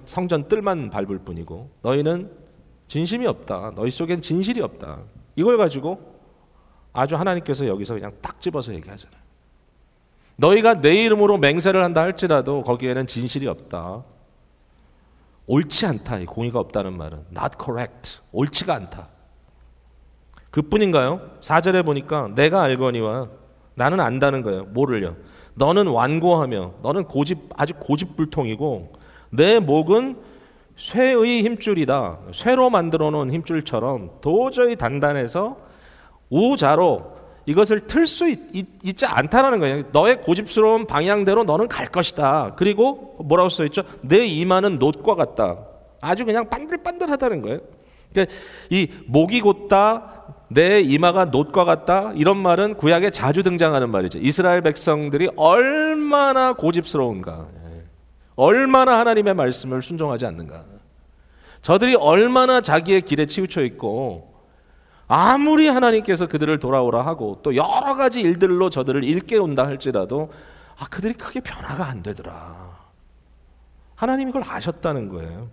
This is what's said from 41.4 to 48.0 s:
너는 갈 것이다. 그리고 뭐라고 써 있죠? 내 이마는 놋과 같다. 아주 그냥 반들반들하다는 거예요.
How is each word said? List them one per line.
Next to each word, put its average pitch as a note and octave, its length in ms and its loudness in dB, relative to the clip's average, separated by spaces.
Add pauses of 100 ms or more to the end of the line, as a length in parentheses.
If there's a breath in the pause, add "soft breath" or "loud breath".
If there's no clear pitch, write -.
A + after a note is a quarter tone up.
너는 G3 240 0
갈 - 180 -8
것이다. D3 720 0
그리고 G#3+ 640 0
뭐라고 F3 300 2
써 F3 160 -4
있죠? F3+ 180 -4 (180 loud breath)
내 F#3+ 240 4
이마는 F#3 540 0
놋과 D#3 340 2
같다. A2 460 -2 (420)
아주 F#3+ 240 -2
그냥 A3 240 -2
반들반들하다는 D4 920 -6
거예요. A#2 160 -6 (520 soft breath)